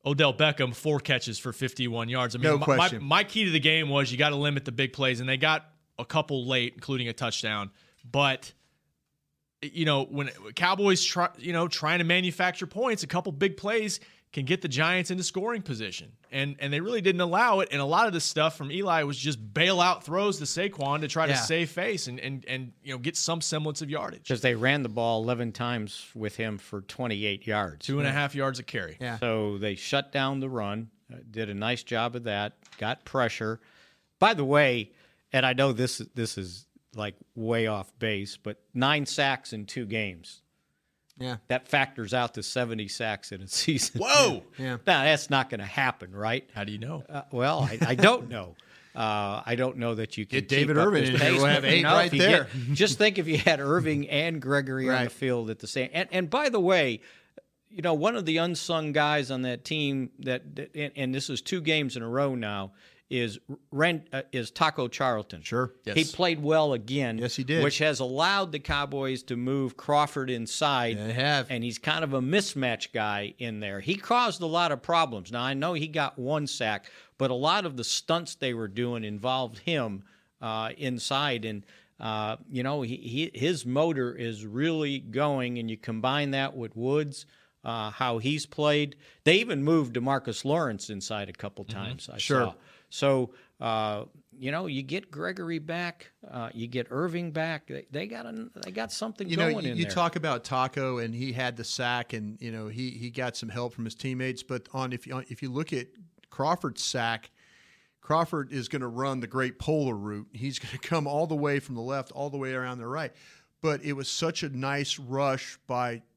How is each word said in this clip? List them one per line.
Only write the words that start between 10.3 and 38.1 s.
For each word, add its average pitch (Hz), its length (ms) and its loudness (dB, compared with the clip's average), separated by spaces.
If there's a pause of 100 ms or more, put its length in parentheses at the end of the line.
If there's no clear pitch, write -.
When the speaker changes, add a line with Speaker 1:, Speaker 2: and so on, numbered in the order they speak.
Speaker 1:
Cowboys 190 480 4
try, 180 260 2 (100)
you 175 140 -4
know, 170 140 2
trying 156 320 0
to 170 60 2
manufacture 180 600 2
points, 220 340 -2
a 156 60 -6
couple 180 240 -2
big 190 260 0
plays 214 420 -2 (340)
can 139 120 -2
get 185 160 0
the 165 80 -4
Giants 165 420 2
into 180 120 -2
scoring 208 380 -2
position. 107 520 -8 (180)
And, 139 280 -2
and 139 120 -2
they 143 80 0
really 214 220 -2
didn't 180 180 4
allow 190 400 4
it. 190 140 2
And 143 80 0
a 139 40 0
lot 175 220 4
of 202 60 0
this 165 100 -2
stuff 156 340 2
from 143 140 -8
Eli 170 320 2
was 143 140 -2
just 113 360 -4
bailout 175 500 4
throws 190 340 0
to 151 80 -6
Saquon 151 560 -2
to 151 80 -4
try 160 160 2
to 139 80 4
Speaker 3:
Yeah. 131 80 4
Speaker 1:
save 156 280 2
face 196 380 -2
and, 123 100 -8
and, 135 300 -8
and, 131 240 -6 (100)
you 135 120 -8
know, 131 40 -6
get 135 200 -4
some 165 240 0
semblance 151 400 -2
of 147 80 -6
yardage. - 400 -6
Speaker 3:
'Cause 123 100 2
they 123 160 4
ran 131 280 4
the 120 60 -2
ball 113 320 2
eleven 117 300 0
times 120 540 -4 (100)
with 107 220 -6
him 110 200 -4
for 98 220 -10
twenty-eight 104 680 -4
yards. 98 400 -2
Speaker 1:
Two 139 140 0
and 143 80 2
a 135 60 0
half 143 200 0
yards 135 240 -2
a 127 60 -10
carry. 90 380 -6
Speaker 2:
Yeah. 120 180 -6
Speaker 3:
So 110 380 0
they 101 180 -2
shut - 380 -4
down 139 260 0
the 135 100 -4
run, 110 400 -4 (240)
uh, 120 40 -16 (120)
did 110 200 -4
a 104 40 -6
nice 110 300 -2
job 117 320 0
of 123 80 -6
that, 104 320 -2 (220)
got 110 260 -4
pressure. 113 560 0 (580)
By 214 160 6
the 147 120 0
way, 131 480 4 (400)
and 131 120 4
I 127 60 4
know 131 220 4
this, 120 240 0 (180)
this 117 220 -4
is, 92 300 -10 (280)
like, 104 200 -6 (200)
way 113 320 0
off 104 320 -4
base, 104 380 -2